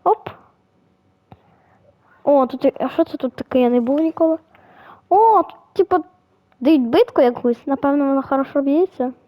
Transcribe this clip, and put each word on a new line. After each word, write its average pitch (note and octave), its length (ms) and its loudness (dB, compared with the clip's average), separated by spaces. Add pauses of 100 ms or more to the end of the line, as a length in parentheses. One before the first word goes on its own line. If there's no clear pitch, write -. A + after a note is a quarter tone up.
Оп! - 260 -2 (1900)
О, C#4 240 2
тут... C4 180 -8 (140)
а C4 100 -4
що - 140 -2
це D#4 140 -6
тут B3+ 160 -8
таке? - 280 -4
Я B3 80 2
не B3 120 0
був C4+ 180 -2
ніколи. D#4+ 380 0 (720)
О, G#4 340 4
тут, - 120 -10 (180)
типу, F#4 320 -2 (540)
дають C4 280 2
битку D#4+ 340 0
якусь. A#3+ 460 -2
Напевно, C#4 380 -2
вона C4+ 160 0
хорошо C4+ 400 -4
б'ється. C#4 520 -2 (140)